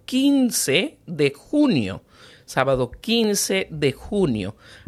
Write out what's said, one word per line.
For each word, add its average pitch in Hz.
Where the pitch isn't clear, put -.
quince 254
de 143
junio. 175
Sábado 131
quince 208
de 147
junio. 117